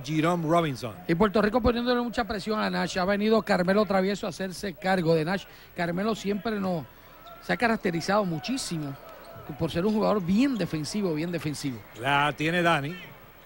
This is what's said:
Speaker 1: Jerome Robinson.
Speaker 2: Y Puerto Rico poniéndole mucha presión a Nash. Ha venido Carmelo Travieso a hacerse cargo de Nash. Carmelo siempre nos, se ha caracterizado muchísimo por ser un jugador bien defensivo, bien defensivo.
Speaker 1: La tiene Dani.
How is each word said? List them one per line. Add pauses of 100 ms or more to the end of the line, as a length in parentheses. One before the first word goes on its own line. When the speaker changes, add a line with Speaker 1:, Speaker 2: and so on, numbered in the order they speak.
Speaker 1:
Jerome
Robinson. (140)
Speaker 2:
Y
Puerto
Rico
poniéndole
mucha
presión
a
Nash.
Ha
venido
Carmelo
Travieso
a
hacerse
cargo
de
Nash. (300)
Carmelo
siempre
nos, (580)
se
ha
caracterizado
muchísimo (640)
por
ser
un
jugador
bien
defensivo,
bien
defensivo. (220)
Speaker 1:
La
tiene
Dani. (520)